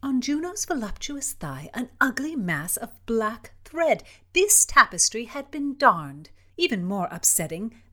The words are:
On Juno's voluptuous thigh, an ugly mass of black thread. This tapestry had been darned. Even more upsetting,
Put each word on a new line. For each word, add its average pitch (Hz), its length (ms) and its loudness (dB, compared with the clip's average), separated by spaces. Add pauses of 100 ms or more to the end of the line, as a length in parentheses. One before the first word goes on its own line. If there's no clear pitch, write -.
On 262 180 0
Juno's 320 440 -2
voluptuous 277 680 -6
thigh, 143 400 -10
an 240 160 -6 (100)
ugly 277 360 0
mass 170 420 -2
of - 280 -10
black 220 480 -4 (120)
thread. 311 380 0 (300)
This 392 320 4
tapestry 226 600 4
had 277 260 -12
been 285 240 -4
darned. 160 540 2 (300)
Even 240 240 0
more 185 280 -4
upsetting, 175 640 -2 (180)